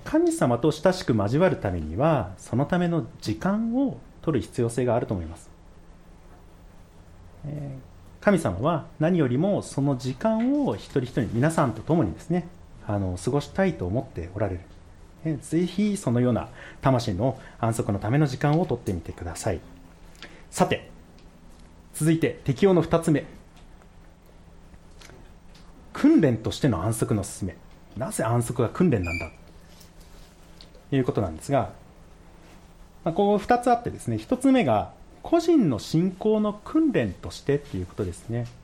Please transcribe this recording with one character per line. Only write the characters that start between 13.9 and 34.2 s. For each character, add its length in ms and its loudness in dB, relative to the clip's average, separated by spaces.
っ 20 -12
て 300 -10
お 40 -8
ら 100 0
れ 60 -4
る。 60 -8
え 80 -2
ー、 80 -4
ぜ 260 0
ひ 300 0
そ 140 -4
の 100 2
よ 100 4
う 20 2
な 160 -2
魂 320 2
の 260 -2
安 140 0
息 180 -2
の 60 -2
た 120 -4
め 80 2
の 80 4
時 120 -6
間 220 2
を 60 0
取 120 -2
っ 40 -16
て 100 -4
み 80 -4
て 120 -12
く 120 -12
だ 120 -8
さ 160 -2
い。 80 -4
さ 160 2
て、 240 -4
続 160 2
い 100 4
て 240 0
適 200 2
用 100 6
の 80 6
二 180 2
つ 100 0
目。 140 2
訓 280 6
練 180 4
と 120 -4
し 100 -8
て 80 4
の 160 0
安 100 0
息 200 0
の 80 0
勧 80 -8
め。 140 -6
な 140 -6
ぜ 140 -4
安 180 2
息 200 -2
が 60 2
訓 220 2
練 140 2
な 80 -4
ん 60 -6
だ 120 -8
と 60 0
い 40 4
う 40 0
こ 80 0
と 80 0
な 80 0
ん 80 -8
で 60 -14
す 100 -4
が、 180 0
ま 60 0
あ、 40 -6
こ 200 4
う 40 2
二 200 2
つ 120 2
あ 40 6
っ 80 0
て 80 -6
で 80 -12
す 100 -6
ね、 100 0
一 180 -2